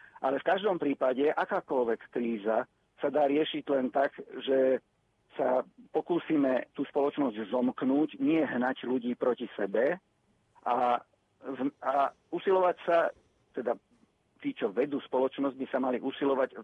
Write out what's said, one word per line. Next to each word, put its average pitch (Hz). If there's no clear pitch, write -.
Ale 135
v -
každom 190
prípade 139
akákoľvek 147
kríza 117
sa 147
dá 139
riešiť 147
len 131
tak, 139
že 131
sa 127
pokúsime 151
tú 147
spoločnosť 139
zomknúť, 127
nie 151
hnať 123
ľudí 123
proti 123
sebe 113
a 120
v-, 135
a 135
usilovať 180
sa, 165
teda 120
tí, 143
čo 101
vedú 139
spoločnosť, 131
by 131
sa 135
mali 127
usilovať 135